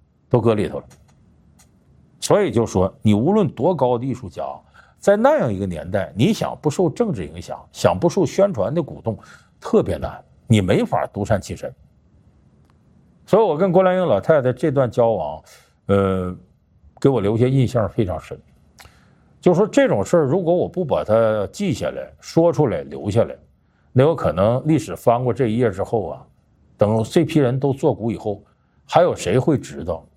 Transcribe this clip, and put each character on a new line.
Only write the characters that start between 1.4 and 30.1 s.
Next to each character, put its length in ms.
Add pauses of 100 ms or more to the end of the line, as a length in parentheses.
所 240
以 80
就 140
说， 360
你 120
无 180
论 160
多 280
高 220
的 80
艺 80
术 160
家， 140 (560)
在 160
那 220
样 160
一 60
个 60
年 240
代， 260
你 180
想 280
不 80
受 200
政 240
治 120
影 160
响， 160 (140)
想 260
不 120
受 160
宣 280
传 200
的 80
鼓 200
动， 160 (420)
特 240
别 140
难， 260 (240)
你 140
没 220
法 300
独 120
善 160
其 140
身。 180 (1500)
所 120
以 20
我 160
跟 140
郭 100
兰 140
英 100
老 140
太 220
太 120
这 160
段 220
交 200
往， 320 (440)
呃， 480 (640)
给 100
我 120
留 160
下 100
印 200
象 200
非 180
常 140
深。 180 (1040)
就 120
说 140
这 200
种 160
事 140
儿， 80
如 180
果 100
我 140
不 180
把 180
它 480
记 220
下 180
来、 280
说 320
出 160
来、 140
留 280
下 160
来， 100 (560)
那 120
有 120
可 160
能 360
历 100
史 180
翻 280
过 80
这 160
一 100
页 120
之 140
后 260
啊， 160 (520)
等 260
这 200
批 160
人 200
都 120
作 220
古 180
以 60
后， 260 (440)
还 160
有 120
谁 220
会 200
知 260
道 200 (140)